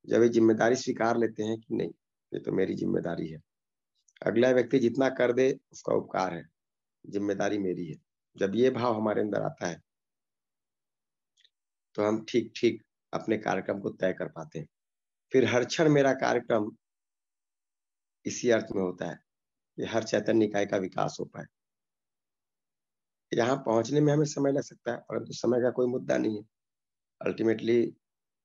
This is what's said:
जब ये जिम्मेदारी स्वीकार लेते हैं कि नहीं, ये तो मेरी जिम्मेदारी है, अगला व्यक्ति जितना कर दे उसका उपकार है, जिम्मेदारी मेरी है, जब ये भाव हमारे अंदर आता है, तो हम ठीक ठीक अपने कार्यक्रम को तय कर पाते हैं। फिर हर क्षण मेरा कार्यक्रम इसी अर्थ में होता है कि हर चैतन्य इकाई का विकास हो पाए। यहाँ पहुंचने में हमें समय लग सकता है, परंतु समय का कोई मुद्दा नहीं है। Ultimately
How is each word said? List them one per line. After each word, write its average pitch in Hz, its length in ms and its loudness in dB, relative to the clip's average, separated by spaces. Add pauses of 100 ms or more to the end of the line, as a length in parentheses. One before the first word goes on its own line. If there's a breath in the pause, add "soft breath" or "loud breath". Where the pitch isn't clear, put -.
जब 113 160 4
ये 120 80 6
जिम्मेदारी 113 460 4
स्वीकार 117 420 -2
लेते 110 260 -2
हैं 113 160 -4
कि 113 160 -8
नहीं, 90 160 -4 (420)
ये 98 60 -6
तो - 120 -6
मेरी 95 220 0
जिम्मेदारी 87 540 -2
है, 80 140 -12 (840)
अगला 117 260 4
व्यक्ति 127 280 2
जितना 120 300 2
कर 123 240 0
दे 131 260 2 (120)
उसका - 220 -4
उपकार 95 400 -2
है, 82 160 -10 (560)
जिम्मेदारी 101 520 -2
मेरी 87 280 -4
है, 73 100 -10 (420)
जब 98 180 -2
ये 127 140 4
भाव 120 260 0
हमारे 107 260 0
अंदर 104 200 -2
आता 101 260 -6
है, 85 140 -6 (2250)
तो 104 80 -2
हम 110 260 0
ठीक - 280 -2
ठीक - 260 0 (300)
अपने 110 240 -2
कार्यक्रम 98 420 -4
को 104 100 -6
तय 92 240 -2
कर 87 140 -8
पाते 80 320 -12
हैं। 76 80 -12 (640)
फिर 131 140 4
हर 120 200 2
क्षण 156 240 2
मेरा 139 240 6
कार्यक्रम 120 580 0 (1500)
इसी 113 240 -4
अर्थ 110 160 2 (100)
में 95 80 -2
होता 90 260 -6
है - 100 -12 (560)
कि 131 80 -6
हर 110 200 -4
चैतन्य 110 420 2
इकाई 101 200 -2
का 101 120 -2
विकास 95 420 -4
हो - 60 -6
पाए। - 200 -16 (1900)
यहाँ 120 240 2
पहुंचने 117 420 0
में 147 140 4
हमें 147 120 4
समय 139 260 -2
लग 139 100 0
सकता - 300 -10
है, 123 60 -6
परंतु 113 360 -8
समय 120 280 0
का 123 100 2
कोई 123 160 0
मुद्दा 127 300 -2
नहीं 110 260 -2
है। - 0 - (840)
Ultimately 113 640 0 (540)